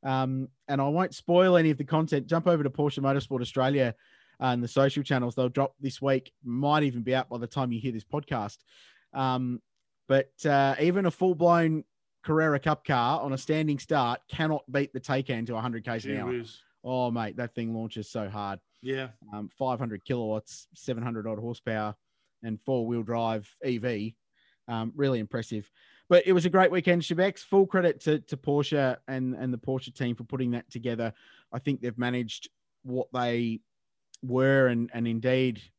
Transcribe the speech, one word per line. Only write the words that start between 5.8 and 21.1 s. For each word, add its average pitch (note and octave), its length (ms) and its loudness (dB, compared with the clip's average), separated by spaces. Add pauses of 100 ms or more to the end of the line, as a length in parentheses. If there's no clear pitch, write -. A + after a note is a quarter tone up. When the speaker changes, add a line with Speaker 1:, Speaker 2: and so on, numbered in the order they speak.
Speaker 1:
week, C3+ 320 0 (100)
might C#3+ 400 0
even A#2+ 200 -2
be B2+ 120 0
out C3 140 -2
by A#2+ 80 -8
the A#2 100 -6
time B2+ 240 -2
you A#2 80 -4
hear B2 140 -4
this A2 100 -8
podcast. B2 540 -6 (560)
Um, B2+ 480 -2 (460)
but, C3+ 240 2 (140)
uh, C#3 340 4
even F3+ 260 2
a E3+ 60 2
full-blown E3+ 760 2 (380)
Carrera D#3 360 2
Cup D3+ 240 0
car C3 380 2
on C#3 100 -4
a C3+ 60 -4
standing D3+ 420 -2
start B2+ 480 0
cannot D#3 440 -4
beat C#3 200 0
the C3 80 -8
Taycan C3 480 -2
to A#2+ 80 -6
a A2 60 -4
hundred A#2 220 -6
Ks A2+ 200 -6
an C3+ 80 -8
Speaker 2:
Gee C#3 60 -4
Speaker 1:
hour. B2 140 -6
Speaker 2:
whiz. A#2 260 -8 (260)
Speaker 1:
Oh, B2+ 280 -2
mate, A2+ 260 -4
that A#2+ 180 -8
thing A2+ 180 -4
launches A2+ 360 -8
so G#2 200 -6
hard. G2+ 300 -8 (220)
Speaker 2:
Yeah. C3 280 -6 (240)
Speaker 1:
Um, G#2 240 -10
five B2+ 220 -4
hundred A2 240 -6
kilowatts, A2 680 -6
seven A#2 300 -6
hundred A2+ 240 -6